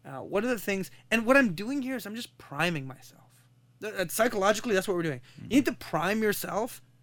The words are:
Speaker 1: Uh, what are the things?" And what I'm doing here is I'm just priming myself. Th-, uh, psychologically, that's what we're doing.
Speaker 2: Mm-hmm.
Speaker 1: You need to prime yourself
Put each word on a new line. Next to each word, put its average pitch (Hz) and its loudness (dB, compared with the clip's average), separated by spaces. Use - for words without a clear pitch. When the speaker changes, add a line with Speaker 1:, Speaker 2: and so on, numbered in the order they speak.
Speaker 1:
Uh, 139 -12
what 185 -2
are 247 -2
the 240 0
things?" 196 -2
And 226 2
what 262 6
I'm 233 6
doing 240 -4
here 254 -6
is 208 -10
I'm 208 -10
just 240 -12
priming 147 -2
myself. - -20
Th-, 208 -8
uh, 190 -2
psychologically, 214 2
that's 185 2
what 190 0
we're 165 -2
doing. 143 -2
Speaker 2:
Mm-hmm. - -10
Speaker 1:
You 226 0
need 294 6
to 294 0
prime 190 -2
yourself 208 -2